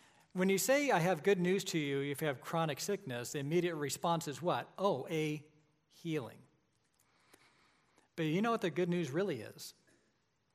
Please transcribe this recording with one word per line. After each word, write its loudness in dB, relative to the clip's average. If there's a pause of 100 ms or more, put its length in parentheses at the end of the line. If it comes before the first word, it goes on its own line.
(360)
When 2
you 4
say, 4
"I 6
have 2
good 4
news 2
to -2
you," 0
if -4
you 0
have -2
chronic -2
sickness, -4
the -4
immediate 0
response -2
is -8
what? 0 (120)
Oh, 2
a -2 (480)
healing. -6 (1800)
But 0
you 2
know 2
what 0
the 0
good 0
news 0
really -2
is? -14 (800)